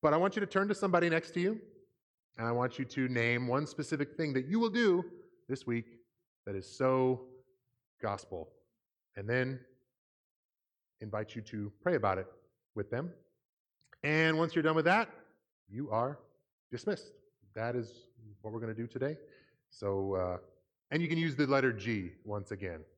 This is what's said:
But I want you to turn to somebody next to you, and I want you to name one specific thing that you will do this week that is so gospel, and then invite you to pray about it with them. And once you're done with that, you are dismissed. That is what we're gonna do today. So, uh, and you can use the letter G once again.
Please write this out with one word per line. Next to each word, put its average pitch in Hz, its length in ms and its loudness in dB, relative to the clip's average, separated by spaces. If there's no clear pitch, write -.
But 151 100 6
I 160 60 6
want 196 180 2
you 214 40 0
to 196 60 -2
turn 196 220 0
to 208 60 2
somebody 175 340 4
next 165 240 0
to 175 80 -2
you, 208 200 0
and 113 80 -2
I 117 60 0
want 120 260 0
you 135 60 -2
to 127 240 -2
name 120 400 2
one 139 180 0
specific 147 500 -4
thing 151 180 -2
that 131 120 0
you 208 140 0
will 226 100 2
do 190 340 4
this 135 180 -6
week 117 200 -2
that 101 80 -6
is 95 120 -6
so 131 600 2
gospel, 98 500 -6
and 104 120 -8
then 127 320 0
invite 107 340 -6
you 120 60 -6
to 104 320 -8
pray 180 120 2
about 98 240 2
it 95 80 -4
with 101 160 -6
them. 165 220 -4
And 160 340 4
once 165 180 0
you're 165 80 2
done 160 120 4
with 160 120 4
that, 208 220 4
you 110 220 -8
are 123 280 0
dismissed. - 420 -6
That 117 220 -4
is - 300 -8
what 107 100 -10
we're 113 80 -6
gonna 113 140 -6
do 117 120 -6
today. 135 320 -4
So, 98 440 -2
uh, 90 240 0
and 160 120 0
you 160 60 0
can 165 100 0
use 160 180 0
the 147 100 4
letter 131 260 4
G 101 400 -4
once 104 260 -8
again. 92 340 -8